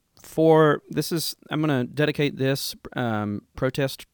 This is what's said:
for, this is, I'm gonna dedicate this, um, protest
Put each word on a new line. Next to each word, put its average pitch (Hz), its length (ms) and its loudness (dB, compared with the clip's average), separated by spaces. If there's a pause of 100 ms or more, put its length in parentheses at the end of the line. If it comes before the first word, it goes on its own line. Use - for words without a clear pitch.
(220)
for, 156 680 4
this 151 220 -4
is, - 240 -4 (120)
I'm 151 120 -2
gonna 139 240 0
dedicate 147 520 -2
this, 135 380 -2 (200)
um, 104 480 -4 (140)
protest 131 580 -4